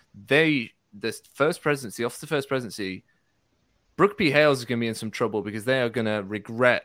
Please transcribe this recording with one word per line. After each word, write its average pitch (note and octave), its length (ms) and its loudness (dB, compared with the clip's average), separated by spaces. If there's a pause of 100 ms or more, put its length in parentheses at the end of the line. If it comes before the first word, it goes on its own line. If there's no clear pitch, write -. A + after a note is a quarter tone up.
(260)
they, C#3+ 440 2 (280)
the G#2+ 200 -6 (160)
first D#3 280 0
presidency, C3 420 -4
office - 180 -6
of D3 60 -16
first C#3 200 -2
presidency, G2+ 560 -6 (920)
Brooke G3+ 220 2
P. E3+ 120 2
Hales D3 280 6
is A#2+ 60 -8
gonna A#2 160 -2
be A#2 80 0
in A2+ 60 -4
some A2 160 -8
trouble G#2+ 320 -2
because G#2 220 -6
they C3 160 2
are A#2+ 80 2
gonna G#2+ 340 -2
regret A2+ 640 0